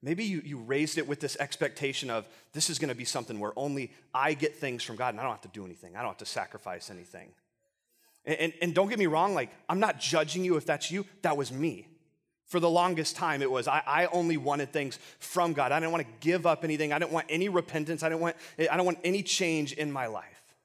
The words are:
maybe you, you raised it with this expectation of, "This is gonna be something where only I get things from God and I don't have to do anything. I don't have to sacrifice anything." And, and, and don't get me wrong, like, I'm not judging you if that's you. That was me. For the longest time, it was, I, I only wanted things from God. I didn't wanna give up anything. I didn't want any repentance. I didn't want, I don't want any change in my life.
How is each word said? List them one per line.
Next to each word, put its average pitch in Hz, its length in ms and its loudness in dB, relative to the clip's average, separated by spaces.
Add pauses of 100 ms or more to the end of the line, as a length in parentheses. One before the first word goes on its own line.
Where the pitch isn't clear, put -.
maybe 170 220 -2
you, 190 200 -2
you 143 140 -8
raised 139 400 0
it 139 100 -2
with 143 100 -2
this - 200 -4
expectation 139 720 -2
of, 113 180 -2 (240)
"This 156 180 0
is 147 80 -2
gonna 135 160 -2
be 120 100 -10
something 113 360 -4
where 104 160 -4
only 139 340 -4 (240)
I 143 200 2
get 147 220 -2
things 123 280 -4
from 113 120 -10
God 127 140 0
and 107 100 -6
I 131 40 -6
don't 127 80 -2
have 104 100 -10
to 104 60 -18
do 95 180 -12
anything. 90 300 -16
I - 20 -12
don't 117 120 -4
have 90 80 -14
to 104 80 -12
sacrifice 92 640 -8
anything." 90 420 -18 (920)
And, 151 120 0
and, 165 220 0
and 170 140 0
don't 196 160 4
get 240 80 -2
me 196 80 4
wrong, 170 280 4
like, 135 140 0 (180)
I'm 180 140 0
not 196 180 2
judging 156 460 0
you 180 140 4
if 147 80 -4
that's 151 240 0
you. 196 160 -4 (160)
That 156 160 2
was 139 120 -2
me. 131 380 -4 (560)
For 175 160 0
the 170 80 6
longest 170 480 4
time, 156 240 0
it 135 100 2
was, 127 160 0
I, 151 200 2
I 151 220 4
only 170 280 2
wanted 143 380 -2
things 139 240 -2 (220)
from 175 340 0
God. 139 180 2
I 151 80 4
didn't 165 120 0
wanna 165 120 0 (160)
give 165 240 2
up 160 180 4
anything. 151 300 0
I 147 60 2
didn't 156 140 0
want 160 180 0
any 170 180 2
repentance. 165 540 -2
I 160 80 2
didn't 160 100 -2
want, 170 160 0 (220)
I 156 180 4
don't 180 80 4
want 175 200 2
any 185 180 2
change 160 500 0
in 147 180 -4
my 135 160 -4
life. - 480 -10 (100)